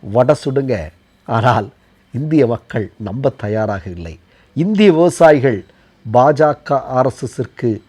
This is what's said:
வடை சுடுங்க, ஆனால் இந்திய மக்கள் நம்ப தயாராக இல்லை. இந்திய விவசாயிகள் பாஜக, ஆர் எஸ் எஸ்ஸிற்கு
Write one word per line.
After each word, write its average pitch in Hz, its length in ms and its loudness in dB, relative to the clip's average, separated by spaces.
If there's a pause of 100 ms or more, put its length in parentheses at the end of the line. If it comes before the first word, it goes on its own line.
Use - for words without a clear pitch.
வடை 123 340 2 (100)
சுடுங்க, 135 340 -2 (460)
ஆனால் 113 440 0 (440)
இந்திய 147 340 0
மக்கள் 113 500 -6
நம்ப 113 320 -6
தயாராக 107 640 -6
இல்லை. 85 280 -14 (360)
இந்திய 202 380 2
விவசாயிகள் 151 720 4 (480)
பாஜக, 147 580 2
ஆர் 131 360 -2
எஸ் - 160 -6
எஸ்ஸிற்கு 113 680 -6